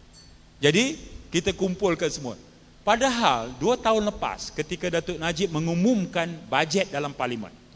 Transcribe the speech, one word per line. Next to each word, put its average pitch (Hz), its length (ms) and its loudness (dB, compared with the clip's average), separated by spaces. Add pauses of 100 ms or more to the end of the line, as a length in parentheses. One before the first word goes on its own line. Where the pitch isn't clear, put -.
(640)
Jadi 220 320 4 (320)
kita 175 240 0
kumpulkan 180 560 0
semua. 127 320 -8 (400)
Padahal 214 800 2
dua 226 160 4
tahun 220 320 2
lepas 135 400 -6
ketika 180 400 -6
Datuk 165 320 -4
Najib 165 320 -2
mengumumkan 170 800 2 (160)
bajet 156 400 2
dalam 143 240 -4
parlimen, 120 400 -6 (240)